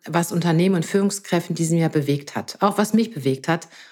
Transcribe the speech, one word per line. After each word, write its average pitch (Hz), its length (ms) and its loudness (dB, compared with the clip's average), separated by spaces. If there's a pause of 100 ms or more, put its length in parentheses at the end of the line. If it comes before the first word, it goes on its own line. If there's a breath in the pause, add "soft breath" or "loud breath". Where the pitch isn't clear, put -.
was 170 260 -2
Unternehmen 175 440 2
und 170 100 0
Führungskräfte 196 640 0
in 170 60 -4
diesem 165 240 2
Jahr 160 100 2
bewegt 139 460 -2
hat, - 260 -10
auch 202 160 2
was 208 160 0
mich 226 180 2
bewegt 131 360 -4
hat 165 220 -2 (220 loud breath)